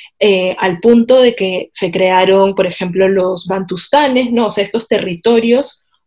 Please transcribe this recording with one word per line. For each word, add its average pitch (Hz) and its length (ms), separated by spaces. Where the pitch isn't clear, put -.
Eh, 185 400
al 180 220
punto 240 400
de 240 160
que 185 340
se 175 220
crearon, 190 640
por 190 100
ejemplo, 185 420
los 185 380
bantustanes, 240 840
¿no? 233 160
O - 20
sea, 202 140
estos 226 240
territorios 233 960